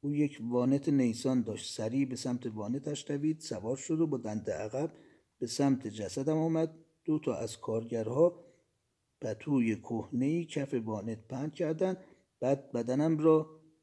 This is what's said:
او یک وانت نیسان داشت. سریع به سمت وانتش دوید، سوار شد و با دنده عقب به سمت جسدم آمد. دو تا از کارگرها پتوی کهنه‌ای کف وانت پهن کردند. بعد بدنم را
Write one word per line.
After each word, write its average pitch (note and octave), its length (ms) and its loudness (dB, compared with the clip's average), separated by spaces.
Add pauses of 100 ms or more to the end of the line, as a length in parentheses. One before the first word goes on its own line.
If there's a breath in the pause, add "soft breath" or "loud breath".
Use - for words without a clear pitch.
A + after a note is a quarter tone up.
او C#3+ 120 -2
یک C#3+ 260 2
وانت B2 480 2
نیسان B2+ 520 2
داشت. G#2 340 -6
سریع A#2+ 300 0
به B2+ 100 -6
سمت B2 300 -4
وانتش B2 640 -6
دوید، D3+ 320 -2
سوار A#2 380 -4
شد D#3+ 220 -4
و E3 80 4
با C#3 100 -2
دنده G#2+ 360 -4
عقب B2+ 380 -4 (480 loud breath)
به A#2+ 80 -4
سمت C3+ 400 2
جسدم G#2+ 500 -2
آمد. D#3+ 380 0 (300)
دو D#3 140 0
تا C3 160 -2
از A#2 220 -6
کارگرها A#2 880 0 (760 loud breath)
پتوی A2+ 540 2
کهنه‌ای B2+ 680 -2
کف C#3+ 280 -4
وانت A2 540 -4
پهن C3+ 220 -4
کردند. F3 480 0 (420 loud breath)
بعد C#3 320 0
بدنم C3+ 460 2
را D#3 420 6 (240)